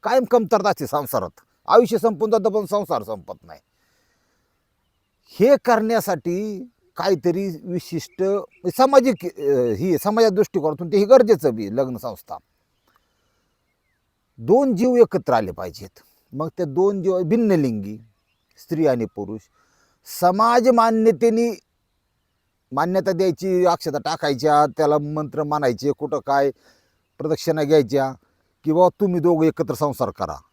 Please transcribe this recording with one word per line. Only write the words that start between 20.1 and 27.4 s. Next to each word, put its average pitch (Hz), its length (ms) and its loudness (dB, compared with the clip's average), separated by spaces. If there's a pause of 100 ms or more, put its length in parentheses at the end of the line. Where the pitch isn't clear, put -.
समाज 226 460 2
मान्यतेने 226 920 2 (1120)
मान्यता 180 400 -2
द्यायची, 185 540 0
अक्षता 170 320 0
टाकायच्या, 147 680 0
त्याला 151 320 0
मंत्र 147 460 -6
म्हणायचे, 143 480 -2
कुठं 143 280 -4
काय 139 320 0 (680)
प्रदक्षिणा 156 460 -2